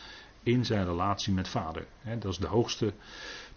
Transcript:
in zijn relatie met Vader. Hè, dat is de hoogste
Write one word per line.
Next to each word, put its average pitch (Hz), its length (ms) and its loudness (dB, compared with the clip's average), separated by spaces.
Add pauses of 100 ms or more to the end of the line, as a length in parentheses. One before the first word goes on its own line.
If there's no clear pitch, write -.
(440)
in 123 220 4
zijn 104 200 2
relatie 95 480 2
met 92 140 2
Vader. 82 380 -4 (160)
Hè, 110 160 -4
dat 101 140 -2
is 85 60 -2
de 85 100 -2
hoogste 113 460 2 (640)